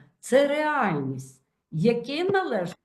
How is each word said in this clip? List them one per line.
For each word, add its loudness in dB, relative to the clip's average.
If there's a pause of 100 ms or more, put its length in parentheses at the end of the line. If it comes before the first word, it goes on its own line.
(200)
це 4
реальність, -2 (280)
якій 0
належить -2